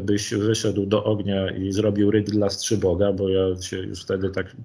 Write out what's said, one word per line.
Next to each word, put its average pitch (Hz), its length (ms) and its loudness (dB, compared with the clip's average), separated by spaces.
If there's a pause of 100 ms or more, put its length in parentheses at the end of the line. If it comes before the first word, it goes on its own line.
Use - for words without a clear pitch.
byś 101 320 0
wyszedł 104 520 0
do 104 180 2
ognia 98 460 0
i 95 220 -4
zrobił 101 380 2
ryt 104 200 2
dla 104 200 2
Strzyboga, 98 640 0
bo 98 160 -2
ja 95 340 0
się 98 140 -8
już 95 260 -10
wtedy 95 280 -2
tak 95 340 -8